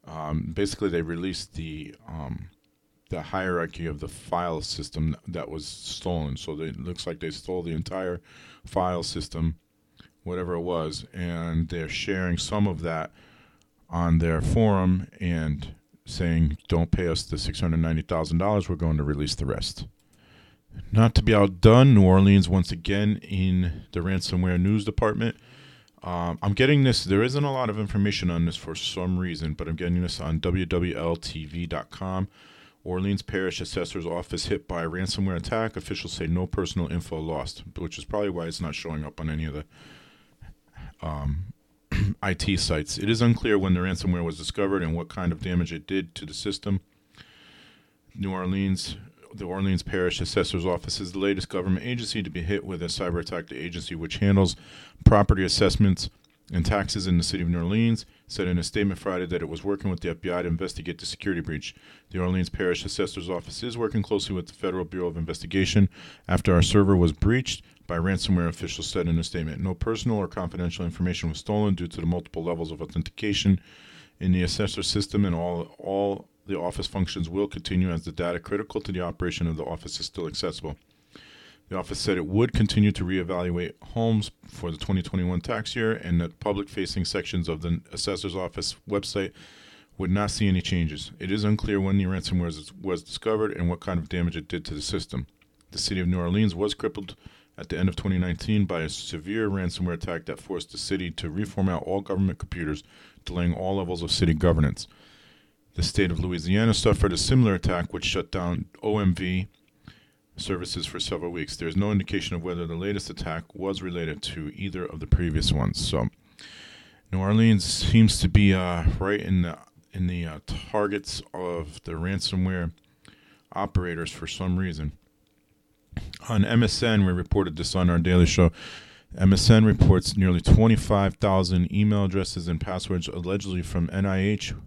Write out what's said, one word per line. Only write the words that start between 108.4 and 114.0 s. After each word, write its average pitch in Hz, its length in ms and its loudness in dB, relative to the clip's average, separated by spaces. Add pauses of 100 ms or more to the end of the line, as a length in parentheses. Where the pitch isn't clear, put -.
O 107 160 2
M 95 160 4
V 92 340 -2 (880)
services 87 480 -4
for 87 140 -10
several 87 320 -4
weeks. 82 260 -8
There 85 120 -6
is 82 80 -2
no 104 160 2
indication 95 420 -2
of 85 80 -4
whether 87 240 -4
the 82 80 -6
latest 98 340 -4
attack 82 360 -6 (100)
was 92 280 -4
related 85 380 -6